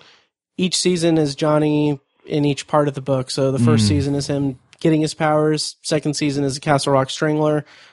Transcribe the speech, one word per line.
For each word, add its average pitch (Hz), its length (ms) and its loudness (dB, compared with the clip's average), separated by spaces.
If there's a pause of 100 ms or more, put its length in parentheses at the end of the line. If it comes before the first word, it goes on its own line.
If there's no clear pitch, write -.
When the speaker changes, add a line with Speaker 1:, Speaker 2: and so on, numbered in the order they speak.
(580)
Speaker 1:
Each 180 180 -2
season 170 420 2
is 143 180 0
Johnny 151 680 0 (240)
in 147 180 -2
each 143 240 -2
part 147 220 2
of 139 60 -8
the 139 60 -8
book. 131 300 -4
So 135 200 0
the 131 80 -2
first 117 260 4
Speaker 2:
Mm. - 20 2
Speaker 1:
season 139 280 0
is 143 120 -4
him 139 320 -4 (200)
getting 160 220 2
his 156 120 -2
powers. 151 680 0
Second 151 320 -2
season 143 280 -2
is 135 120 -2
the 147 40 -10
Castle 143 340 2
Rock 131 180 2
Strangler. 151 540 0 (280)